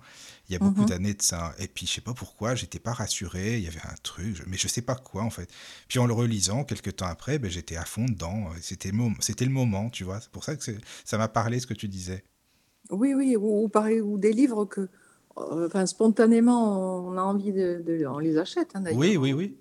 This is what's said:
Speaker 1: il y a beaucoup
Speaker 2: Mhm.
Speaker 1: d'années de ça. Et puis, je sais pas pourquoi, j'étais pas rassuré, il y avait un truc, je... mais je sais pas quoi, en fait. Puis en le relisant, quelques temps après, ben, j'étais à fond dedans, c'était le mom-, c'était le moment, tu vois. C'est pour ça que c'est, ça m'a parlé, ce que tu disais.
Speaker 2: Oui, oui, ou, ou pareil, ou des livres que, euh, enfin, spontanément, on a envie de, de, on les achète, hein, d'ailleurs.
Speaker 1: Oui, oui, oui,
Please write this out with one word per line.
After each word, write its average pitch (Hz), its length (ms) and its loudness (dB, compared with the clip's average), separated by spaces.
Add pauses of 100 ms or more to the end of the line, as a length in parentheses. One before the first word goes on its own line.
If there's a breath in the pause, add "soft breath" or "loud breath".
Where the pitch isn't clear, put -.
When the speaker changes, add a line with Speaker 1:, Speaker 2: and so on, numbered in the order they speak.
(500 loud breath)
Speaker 1:
il 92 40 -4
y - 20 0
a 85 40 -2
beaucoup 196 220 4
Speaker 2:
Mhm. 208 60 6
Speaker 1:
d'années 98 260 0
de 101 80 -8
ça. 85 380 -2
Et 95 80 -6
puis, - 180 -10
je - 80 -2
sais - 80 -6
pas 139 140 -6
pourquoi, 120 400 -4
j'étais - 240 -8
pas 117 140 -6
rassuré, 98 680 -4
il 98 40 -2
y 82 40 -4
avait 80 160 -10
un 76 180 -12
truc, 95 360 -8
je... 73 100 -12
mais 92 100 -6
je - 100 -2
sais - 140 -2
pas 127 140 -4
quoi, - 260 -8
en 113 80 -2
fait. 87 180 -10 (400 loud breath)
Puis 127 120 0
en 123 80 6
le 120 60 0
relisant, 113 500 0
quelques - 320 -6
temps 92 100 -4
après, 104 320 -4
ben, 110 120 -4
j'étais 85 260 -8
à 80 100 -6
fond 117 200 -2
dedans, 95 420 -2 (120)
c'était 92 300 -8
le 98 80 0
mom-, 117 220 2
c'était 113 260 -2
le 131 60 2
moment, 120 400 2
tu 98 120 -8
vois. 95 160 -6
C'est - 120 -16
pour - 120 -12
ça 160 120 -4
que 131 80 -10
c'est, 107 160 -6 (260 loud breath)
ça 107 140 0
m'a 110 80 2
parlé, 117 320 0
ce 123 80 -4
que 110 80 -6
tu 110 120 -6
disais. 92 360 -8 (680)
Speaker 2:
Oui, 269 240 2
oui, 262 220 4
ou, 214 300 2
ou 208 40 0
pareil, 214 320 4
ou 208 160 -2
des 208 160 4
livres 226 320 4
que, 190 240 -4 (480 soft breath)
euh, 160 300 -2
enfin, 190 180 2
spontanément, 220 1200 4
on 185 120 -4
a 185 40 0
envie 202 320 0
de, 175 320 0
de, 165 220 0
on 131 100 -4
les 156 220 2
achète, 311 340 -2
hein, 196 80 -4
d'ailleurs. 165 180 0
Speaker 1:
Oui, 190 160 6
oui, 135 160 4
oui, 170 300 -2